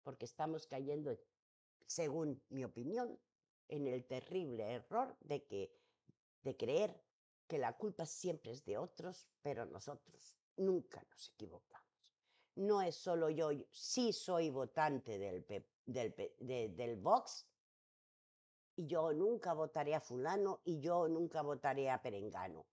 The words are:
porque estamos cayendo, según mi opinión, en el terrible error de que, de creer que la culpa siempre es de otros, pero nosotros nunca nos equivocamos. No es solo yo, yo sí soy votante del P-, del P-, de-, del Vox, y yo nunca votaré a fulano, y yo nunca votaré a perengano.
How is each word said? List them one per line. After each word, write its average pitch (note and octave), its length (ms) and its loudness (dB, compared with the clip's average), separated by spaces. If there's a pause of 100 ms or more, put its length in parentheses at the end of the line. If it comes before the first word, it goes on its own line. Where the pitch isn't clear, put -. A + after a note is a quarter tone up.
porque B2+ 220 -10
estamos D#3 420 -4
cayendo, C#3 500 -2 (680)
según D3+ 640 -2
mi C3+ 160 -4
opinión, G3 560 -4 (480)
en C#3+ 180 -2
el B2+ 200 0
terrible B2+ 680 -2
error G3 480 -2
de C#3+ 260 -4
que, - 320 -6 (640)
de C3 140 -4
creer D#3 480 2 (420)
que D#3 120 -2
la A#2+ 180 2
culpa F#3 280 -2
siempre - 460 -4
es C3 140 -10
de G2+ 140 0
otros, E3 500 -8 (140)
pero B2+ 240 -2
nosotros - 720 -14 (200)
nunca F#3+ 520 0
nos - 200 -18
equivocamos. - 580 -16 (680)
No G3+ 240 4
es F3 160 2
solo E3+ 320 4
yo, D#3 240 2
yo C#3+ 180 -2
sí - 420 2
soy E3+ 380 2
votante C3 680 0
del F#2 260 -4
P-, G2 240 -8 (160)
del A2+ 300 -2
P-, - 260 -6
de-, A#2+ 300 -2
del A#2 260 -4
Vox, F3+ 500 2 (1300)
y E3+ 100 -4
yo D#3+ 260 2
nunca F#3 400 2
votaré D3+ 420 0
a D3+ 60 2
fulano, E3+ 640 0
y D#3+ 160 0
yo E3+ 260 4
nunca E3 360 2
votaré C#3 480 0
a C3 120 2
perengano. F#2+ 720 -6